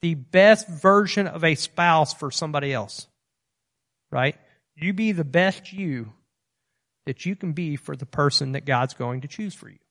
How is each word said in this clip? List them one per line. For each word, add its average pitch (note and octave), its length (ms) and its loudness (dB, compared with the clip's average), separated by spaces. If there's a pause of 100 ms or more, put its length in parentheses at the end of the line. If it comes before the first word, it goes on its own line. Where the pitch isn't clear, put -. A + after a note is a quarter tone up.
The E3+ 120 -2
best G3 540 4
version F#3+ 580 2
of E3 160 -8
a D#3+ 120 4
spouse D#3+ 580 2
for C#3+ 180 -10
somebody C#3+ 420 -4
else. G#2+ 360 -8 (1000)
Right? C3+ 280 -2 (380)
You E3+ 160 -4
be G#3+ 200 -2
the E3+ 120 -2
best F3 480 -2
you C#3 400 -6 (920)
that C3+ 180 -10
you F#3 100 -4
can F3+ 200 -8
be D#3 220 -6
for C#3+ 200 -12
the C3 100 -14
person C#3+ 460 0
that C#3 140 -8
God's C3 280 0
going B2 280 -6
to C#3+ 60 -14
choose G#3 260 -10
for - 140 -20
you. - 100 -20 (120)